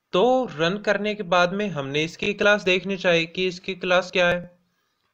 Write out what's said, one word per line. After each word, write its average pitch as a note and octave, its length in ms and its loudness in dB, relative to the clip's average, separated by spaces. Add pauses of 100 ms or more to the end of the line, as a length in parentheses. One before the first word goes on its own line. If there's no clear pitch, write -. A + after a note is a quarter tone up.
(120)
तो A#3+ 400 2
रन E3 260 -2
करने G#3 360 -2
के G#3 100 -10
बाद F3 280 2
में G3+ 180 -4
हमने D3 340 -4
इसकी G3+ 300 -4
क्लास G#3 300 2
देखनी F#3+ 320 0
चाहिए E3+ 300 2
कि F#3 220 -4
इसकी F3+ 280 -8
क्लास F3+ 340 0
क्या F3 180 2
है, F3 260 -2 (600)